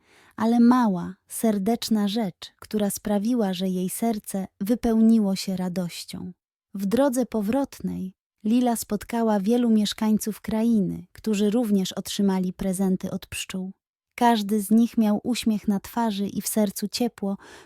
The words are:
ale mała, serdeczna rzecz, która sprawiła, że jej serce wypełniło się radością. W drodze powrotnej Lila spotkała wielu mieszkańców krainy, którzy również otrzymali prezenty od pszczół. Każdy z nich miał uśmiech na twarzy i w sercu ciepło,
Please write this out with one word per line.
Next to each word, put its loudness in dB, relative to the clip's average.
ale 2
mała, 4
serdeczna 0
rzecz, -6
która -2
sprawiła, -2
że -4
jej -2
serce -4
wypełniło 4
się -4
radością. -6
W -4
drodze 2
powrotnej -4
Lila 2
spotkała -2
wielu 2
mieszkańców 0
krainy, 0
którzy 0
również 2
otrzymali 0
prezenty -2
od -8
pszczół. -10
Każdy 2
z -4
nich 4
miał 2
uśmiech -2
na 0
twarzy -4
i -6
w -8
sercu -2
ciepło, -4